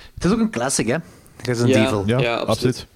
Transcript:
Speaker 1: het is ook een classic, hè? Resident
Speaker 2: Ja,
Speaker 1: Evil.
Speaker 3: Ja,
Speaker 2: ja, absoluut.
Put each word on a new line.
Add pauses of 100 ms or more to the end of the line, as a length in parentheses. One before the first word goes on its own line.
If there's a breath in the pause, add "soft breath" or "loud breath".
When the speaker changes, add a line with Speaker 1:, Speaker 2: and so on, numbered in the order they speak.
(140)
Speaker 1:
het
is
ook
een
classic,
hè? (460 loud breath)
Resident
Speaker 2:
Ja,
Speaker 1:
Evil.
Speaker 3:
Ja,
Speaker 2:
ja,
absoluut.